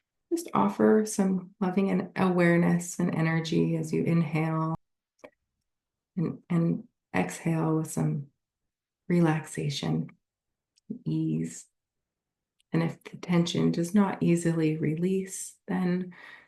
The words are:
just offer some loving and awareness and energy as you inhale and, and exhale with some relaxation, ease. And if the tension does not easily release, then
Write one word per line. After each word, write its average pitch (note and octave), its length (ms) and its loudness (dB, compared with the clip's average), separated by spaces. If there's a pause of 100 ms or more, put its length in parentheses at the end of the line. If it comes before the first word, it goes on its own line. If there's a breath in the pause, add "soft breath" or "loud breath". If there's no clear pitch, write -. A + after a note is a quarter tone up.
(300)
just E4+ 220 -4
offer G#3+ 540 4
some F#3+ 440 -2 (100)
loving G3 300 0
and F#3 260 -2
awareness F3 840 2
and F3 160 0
energy E3 640 0
as D#3+ 160 -4
you E3 120 0
inhale D#3+ 720 0 (1400)
and, E3 220 -2 (120)
and E3+ 340 0 (300)
exhale E3 600 -2
with D#3+ 140 -2
some D3+ 360 -2 (840)
relaxation, D#3+ 1000 0 (960)
ease. D#3+ 600 -4 (1040)
And E3 100 2
if - 220 -4
the - 120 -18
tension E3+ 540 0
does E3+ 240 -2
not G3+ 280 2
easily E3 540 2
release, F3 760 -2 (140)
then F3+ 440 -2 (360 loud breath)